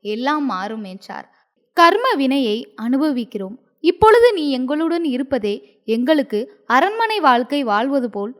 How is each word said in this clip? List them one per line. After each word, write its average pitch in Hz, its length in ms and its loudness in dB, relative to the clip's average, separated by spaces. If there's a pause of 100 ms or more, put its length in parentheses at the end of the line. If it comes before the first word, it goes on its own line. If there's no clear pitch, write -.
(140)
எல்லாம் 285 380 -2
மாறும்" 208 400 -8
என்றார். - 360 -16 (500)
"கர்ம 370 280 4 (160)
வினையை 262 340 0 (300)
அனுபவிக்கிறோம். 247 720 -4 (320)
இப்பொழுது 440 380 6 (100)
நீ 311 60 -4 (140)
எங்களுடன் 320 480 -2 (100)
இருப்பதே 247 380 -4 (420)
எங்களுக்கு 262 440 0 (360)
அரண்மனை 427 440 0
வாழ்க்கை 262 440 2
வாழ்வது 247 520 0
போல் 202 240 -6